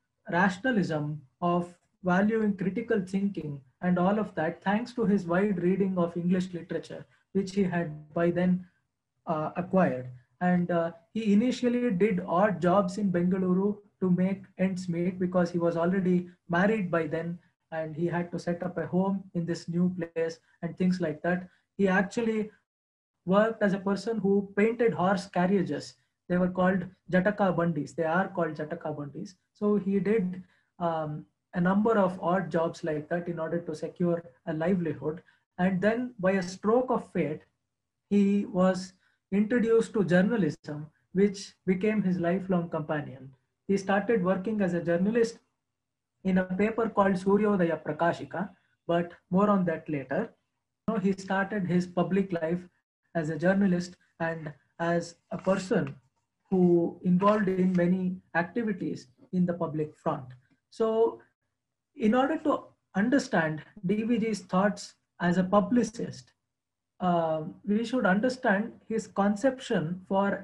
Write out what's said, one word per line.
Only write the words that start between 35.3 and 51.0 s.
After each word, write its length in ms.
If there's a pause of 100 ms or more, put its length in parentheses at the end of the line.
And 220
then 400
by 120
a 120
stroke 460
of 240
fate, 300 (640)
he 360
was 480 (380)
introduced 640
to 100
journalism, 840 (260)
which 400 (120)
became 380
his 160
lifelong 500
companion. 600 (360)
He 100
started 460
working 380
as 120
a 100
journalist 560 (840)
in 140
a 40
paper 460
called 240
Suryodaya 680
Prakashika, 680 (360)
but 280 (180)
more 180
on 160
that 220
later. 420 (580)
You 60
know, 60
he 140